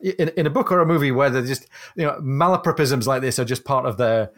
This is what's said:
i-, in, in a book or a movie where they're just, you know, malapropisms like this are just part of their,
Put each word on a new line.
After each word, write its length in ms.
i-, 120
in, 120
in 180
a 20
book 220
or 80
a 60
movie 260
where 180
they're 160
just, 220
you 100
know, 160
malapropisms 840
like 140
this 180
are 60
just 200
part 200
of 120
their, 400